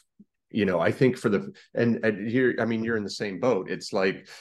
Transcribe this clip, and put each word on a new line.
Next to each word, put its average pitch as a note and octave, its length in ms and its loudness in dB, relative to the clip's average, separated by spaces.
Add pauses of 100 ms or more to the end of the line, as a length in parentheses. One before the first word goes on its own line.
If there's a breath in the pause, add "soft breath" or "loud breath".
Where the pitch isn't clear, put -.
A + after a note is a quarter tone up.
(540)
You G2+ 120 2
know, F2+ 140 2
I F#2 120 2
think B2 240 4
for A#2 140 0
the, G2+ 200 0 (240 loud breath)
and, A#2 300 2
and G#2+ 260 0
here, B2 300 2
I A2+ 60 2
mean, A2+ 180 -2
you're A2+ 140 -2
in G#2 60 -4
the F#2+ 40 -8
same G2 320 -6
boat. B2 300 0
It's - 200 -8
like, F#2+ 380 0 (120)